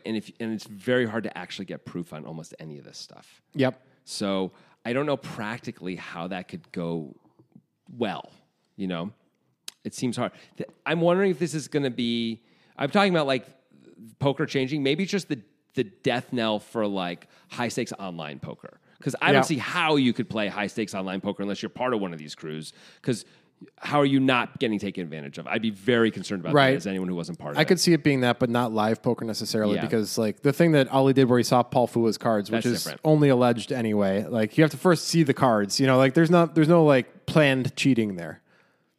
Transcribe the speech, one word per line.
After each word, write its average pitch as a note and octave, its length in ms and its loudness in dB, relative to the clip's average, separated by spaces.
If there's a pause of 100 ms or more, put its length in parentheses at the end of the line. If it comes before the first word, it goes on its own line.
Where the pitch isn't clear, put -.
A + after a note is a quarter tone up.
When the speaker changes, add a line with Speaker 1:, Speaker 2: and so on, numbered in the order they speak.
Speaker 1:
and A2+ 120 -4
if, - 220 -10
and A2+ 140 -6
it's G#2+ 120 -10
very A#2+ 420 -2
hard A2 180 -6
to - 120 -10
actually F2+ 280 -12
get E2 200 -14
proof - 280 -12
on D2+ 120 -14
almost D#2 340 -16
any D#2 200 -16
of B1+ 60 -20
this - 120 -20
stuff. - 440 -20 (120)
Speaker 2:
Yep. B2+ 260 -2 (260)
Speaker 1:
So F#2+ 460 -4 (320)
I A#2+ 100 -4
don't C#3 140 -2
know C#3 100 0
practically G#2+ 800 -10
how E2+ 320 -12
that F#2 200 -10
could - 240 -18
go E2 440 -6 (840)
well, G2 340 -6 (440)
you G2 120 -8
know? F2+ 240 -6 (720)
It A2+ 100 -12
seems B2 240 -4
hard. B2 140 -4 (260)
Th-, - 120 -10 (160)
I'm E3 160 -2
wondering F#3 300 2
if D#3 80 -4
this D#3+ 140 -4
is D3+ 140 -6
gonna C#3 240 -2
be, A#2 500 -4 (360)
I'm C#3+ 120 -2
talking G3 240 2
about, D#3 140 2
like, C3 180 0 (760)
poker C#3+ 280 0
changing. C#3 340 -2
Maybe D3+ 220 0
it's F3 80 -6
just G3+ 180 -4
the, C3+ 100 -6 (360)
the B2+ 80 0
death B2 500 -4
knell A2 260 0
for, A2 280 -4
like, F2+ 400 -6 (220)
high A#2+ 180 -6
stakes A2+ 320 -6
online E2 400 -12
poker. - 400 -18 (220)
'Cause C#3+ 200 -6
I D#3+ 120 2
don't C3+ 100 8
Speaker 2:
Yeah. - 40 -2
Speaker 1:
see D3+ 120 -2
how D#3+ 380 0
you B2 160 4
could A#2 160 -6
play G#2+ 180 -2
high F#2+ 200 -4
stakes G#2 280 -6
online F#2+ 260 -6
poker G2 220 -6
unless G2+ 180 -6
you're G#2 80 -8
part B2+ 240 -4
of A2 60 0
one F#2 120 -4
of E2 60 -10
these D2+ 160 -16
crews. D#2 400 -12 (300)
'Cause B2 200 -4 (540)
how - 240 -2
are C#3+ 40 4
you C3+ 140 2
not C3 400 0
getting A2 200 -2
taken F#2+ 240 -6
advantage D2 340 -12
of? D#2+ 100 -12
I'd G2 140 -4
be A2+ 80 -2
very A2 420 2
concerned F#2+ 300 -8
about E2 120 -4
Speaker 2:
Right. C3+ 180 6
Speaker 1:
that C3+ 60 0
as F#2+ 100 -8
anyone F#2+ 200 -4
who F#2 80 -4
wasn't E2+ 240 -8
part D2 140 -10
of - 40 -10
Speaker 2:
I D3+ 40 6
Speaker 1:
it. D#3 40 2
Speaker 2:
could F3 140 4
see E3+ 140 4
it D3+ 100 2
being C#3 180 2
that, A#2+ 180 2
but B2 100 0
not A#2+ 240 0
live A2 280 0
poker A#2+ 240 -2
necessarily, G#2+ 500 -2
Speaker 1:
Yeah. E2 60 -2
Speaker 2:
because, G#2+ 360 -2
like, G#2+ 240 -2
the C#3+ 100 2
thing E3+ 220 4
that C3+ 160 4
Ali C3+ 240 4
did B2+ 160 6
where B2 80 6
he A#2 60 4
saw B2 200 4
Paul B2 240 0
Fua's A2+ 300 2
cards, G#2 340 0
which A2+ 120 0
Speaker 1:
That's A#2+ 140 0
Speaker 2:
is D#2+ 60 -6
Speaker 1:
different. D2+ 220 -10
Speaker 2:
only D3+ 240 6
alleged B2 420 2
anyway. G#2+ 560 0
Like, A2+ 300 -2
you D#3 60 8
have D3+ 80 2
to C#3 60 -10
first F3 300 2
see E3+ 160 4
the C3+ 100 2
cards. G#2+ 460 2
You C3+ 80 2
know, C3 100 6
like, C3 180 4
there's E3 160 4
not, E3+ 240 4
there's D#3 120 4
no, E3+ 160 6
like, C3+ 440 2
planned C3+ 500 2
cheating A2+ 380 2
there. D#2+ 260 -10 (580)